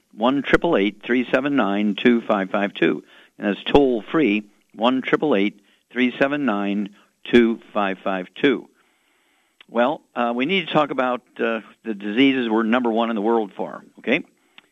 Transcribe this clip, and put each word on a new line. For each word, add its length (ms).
one 280
triple 340
eight 260
three 300
seven 240
nine 400
two 320
five 220
five 240
two. 320
And 100
that's 160
toll-free, 800
one 260
triple 320
eight 280
three 280
seven 240
nine 460
two 380
five 300
five 320
two. 320
Well, 320
uh, 220
we 100
need 220
to 60
talk 180
about, 300
uh, 220
the 80
diseases 560
we're 140
number 280
one 180
in 60
the 60
world 340
for, 300
okay? 260